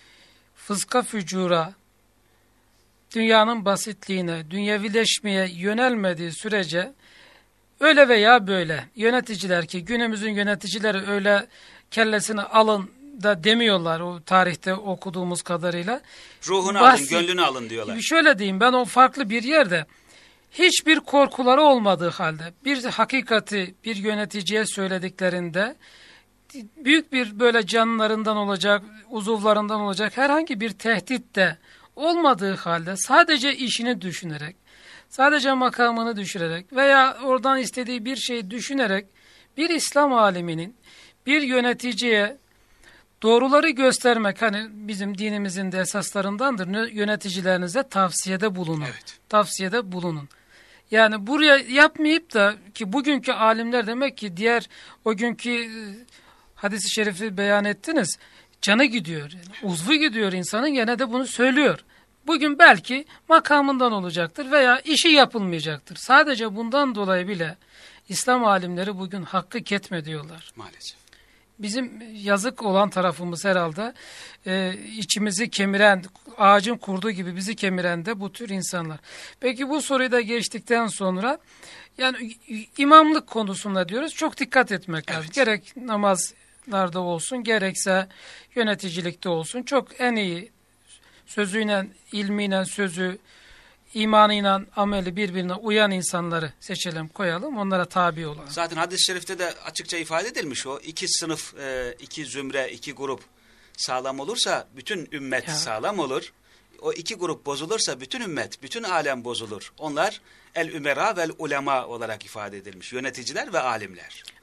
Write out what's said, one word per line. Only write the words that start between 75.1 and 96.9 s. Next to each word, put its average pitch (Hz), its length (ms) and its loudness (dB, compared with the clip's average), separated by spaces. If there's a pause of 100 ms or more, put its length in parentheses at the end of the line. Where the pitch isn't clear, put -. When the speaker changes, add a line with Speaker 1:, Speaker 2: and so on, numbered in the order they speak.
Speaker 1:
kemiren, 196 540 4 (340)
ağacın 202 380 6
kurduğu 190 340 -4
gibi 180 260 -8
bizi 190 200 -6
kemiren 180 480 -2
de 208 160 -6
bu 196 120 -10
tür 233 160 -14
insanlar. 175 500 -6 (420)
Peki 254 280 -4
bu 285 140 -2
soruyu 254 300 0
da 247 80 4
geçtikten 233 640 -2
sonra, 196 520 -2 (600)
yani 254 380 -4 (120)
i-, 214 200 -10 (100)
imamlık 311 480 8
konusunda 196 640 -2
diyoruz, 269 260 -6
çok - 240 -4
dikkat 254 340 2
etmek 160 380 -6
lazım. 160 140 -4
Speaker 2:
Evet. 165 100 -14
Speaker 1:
Gerek 233 420 0
namazlarda 202 1200 -2
olsun, 180 440 -4
gerekse 190 640 0 (460)
yöneticilikte 190 720 -4
olsun, 170 340 -4
çok 254 380 -4
en 247 160 0
iyi 185 340 -4 (760)
sözüyle, 208 600 -2 (260)
ilmiyle, 202 520 -2
sözü, 185 540 -4 (760)
imanıyla, 208 680 4 (140)
ameli 202 400 -2
birbirine 185 380 -4
uyan 214 360 2
insanları 170 720 -4
seçelim, 160 480 -8